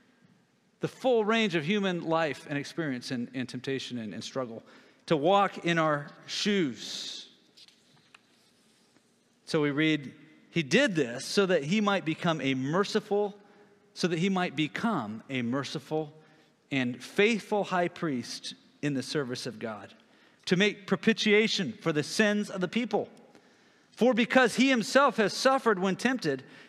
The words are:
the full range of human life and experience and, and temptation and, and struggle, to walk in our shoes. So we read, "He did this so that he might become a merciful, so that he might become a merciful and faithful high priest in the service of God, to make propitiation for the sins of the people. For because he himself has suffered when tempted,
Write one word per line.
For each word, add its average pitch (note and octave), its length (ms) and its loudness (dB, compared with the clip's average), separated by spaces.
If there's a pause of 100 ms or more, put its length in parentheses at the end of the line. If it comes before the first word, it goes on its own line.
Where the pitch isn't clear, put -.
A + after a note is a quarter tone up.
(800)
the E3 80 -2
full A#3 360 2
range A3 300 2
of D#3 100 0
human F#3+ 380 0
life D#3+ 460 -2
and C#3+ 100 -4
experience C3+ 520 -6
and, A#2+ 240 -4
and B2+ 140 -6
temptation B2+ 500 -8
and, G#2+ 160 -10
and A2 100 -10
struggle, A2+ 380 -8 (440)
to E3 100 2
walk F#3 480 2
in E3+ 140 2
our D3+ 300 2 (180)
shoes. - 1000 -4 (2250)
So D#3 180 0
we D3 80 2
read, D3 420 0 (380)
"He E3+ 120 -2
did G#3+ 320 4
this B2 300 -2
so G3 220 2
that E3+ 180 2
he G3 160 0
might G3 240 0
become D#3+ 360 -2
a C3+ 140 0
merciful, G3 800 -2 (600)
so - 140 -2
that D#3+ 100 -2
he F#3+ 100 2
might F3+ 260 -2
become C#3 760 -4
a B2+ 120 -2
merciful C#3 720 -4 (580)
and B2 320 -2
faithful G#3 640 2
high F3+ 240 0
priest - 680 -6 (280)
in D3 100 0
the C3 100 -2
service B2+ 440 -4
of A2 120 -10
God, A2 360 -12 (500)
to F#3 120 2
make G3+ 300 2
propitiation G#3 840 2
for - 200 -4
the D3 100 0
sins G#3 480 0
of F#3+ 100 -8
the G3 80 0
people. G#3+ 400 -2 (880)
For B3 160 6
because A#3+ 440 4
he B3+ 120 6
himself C4 480 4
has G3 160 2
suffered B3+ 460 2
when F#3 180 0
tempted, D#3+ 480 -2 (240)